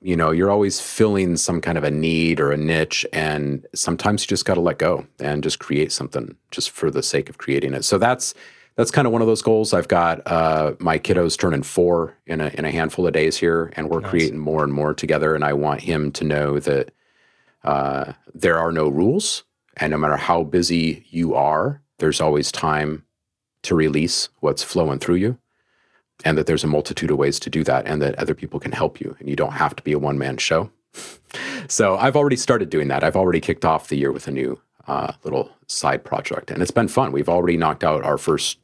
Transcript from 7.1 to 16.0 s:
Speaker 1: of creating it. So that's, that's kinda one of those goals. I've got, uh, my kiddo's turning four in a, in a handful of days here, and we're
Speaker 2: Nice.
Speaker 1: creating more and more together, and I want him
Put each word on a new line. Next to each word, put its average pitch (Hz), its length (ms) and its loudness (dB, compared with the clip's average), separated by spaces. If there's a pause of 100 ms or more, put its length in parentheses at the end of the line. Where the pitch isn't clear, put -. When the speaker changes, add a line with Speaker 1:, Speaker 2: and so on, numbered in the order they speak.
Speaker 1:
of - 100 -18
creating 69 360 -2
it. 67 100 -6
So 101 140 2
that's, 123 340 0 (440)
that's 117 140 2
kinda 131 200 2
one 113 100 2
of 113 80 4
those 110 140 4
goals. 110 320 2
I've 87 140 2
got, 85 380 2
uh, 80 520 2
my 82 180 0
kiddo's 87 400 2
turning 76 260 0
four 87 540 2 (100)
in 80 140 -4
a, 76 140 -2
in 78 100 -4
a 78 60 -2
handful 82 360 -2
of 78 60 2
days 78 240 2
here, 82 380 2
and 78 160 -4
we're 82 100 0
Speaker 2:
Nice. 98 100 -8
Speaker 1:
creating 80 280 2
more 78 260 0
and 71 80 0
more 73 220 0
together, 78 400 0
and 73 100 0
I 73 80 0
want 73 300 -2
him 76 300 -2